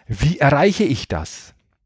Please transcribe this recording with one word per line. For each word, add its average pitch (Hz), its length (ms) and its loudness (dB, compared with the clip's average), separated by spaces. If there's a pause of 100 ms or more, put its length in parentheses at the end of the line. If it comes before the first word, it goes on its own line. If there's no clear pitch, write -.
Wie 135 320 0
erreiche 160 460 2
ich - 240 -2
das? - 440 -10 (320)